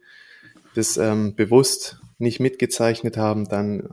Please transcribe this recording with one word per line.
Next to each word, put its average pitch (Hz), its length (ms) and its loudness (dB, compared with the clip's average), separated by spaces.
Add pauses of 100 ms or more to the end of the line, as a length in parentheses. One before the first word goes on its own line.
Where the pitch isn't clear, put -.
(760)
das, 113 220 -2
ähm, 107 380 0
bewusst 120 640 2 (180)
nicht 120 220 -2
mitgezeichnet 120 800 0
haben, 107 320 -2
dann 104 440 -4